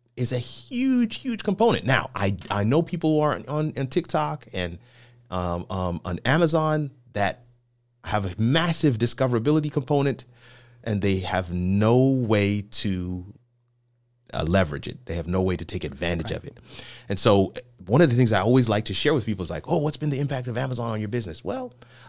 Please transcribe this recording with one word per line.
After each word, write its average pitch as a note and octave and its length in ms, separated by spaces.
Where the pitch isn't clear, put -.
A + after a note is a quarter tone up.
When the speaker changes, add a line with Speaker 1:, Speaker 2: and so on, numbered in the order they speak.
Speaker 1:
is B2 160
a B2+ 80
huge, B3 760
huge A#3 260
component. G#3+ 420
Now, A2+ 300
I, G2+ 220
I G2+ 140
know C3 180
people E3 340
who D3+ 60
are D3 140
on, - 120
on, D3+ 300
on C3+ 100
TikTok D3+ 680
and, F2 260
um, F2+ 400
um, F2+ 360
on F2+ 200
Amazon D#3 680
that G2+ 320
have G#2 220
a F#2+ 160
massive D#3 560
discoverability C3 720
component, C#3 540
and G#2+ 180
they G2 180
have F#2 320
no G2 460
way G#2+ 720
to, F2+ 640
uh, D#2 140
leverage E2 400
it. - 180
They E2+ 100
have E2+ 120
no F#2 140
way F#2 140
to E2+ 100
take - 180
advantage E2+ 480
Speaker 2:
Right. E2+ 60
Speaker 1:
of - 80
it. - 120
And G2+ 80
so G2 360
one A#2+ 140
of E3 80
the A#2+ 60
things A#2+ 180
I F#2+ 80
always A#2+ 260
like G#2+ 180
to - 80
share C#3+ 200
with B2+ 120
people F#2+ 180
is E2 60
like, E2+ 180
"Oh, - 100
what's D3+ 200
been D3+ 120
the C3+ 100
impact C3 280
of A2+ 100
Amazon B2 340
on G#2+ 80
your G#2+ 100
business?" G2+ 340
Well, B3 300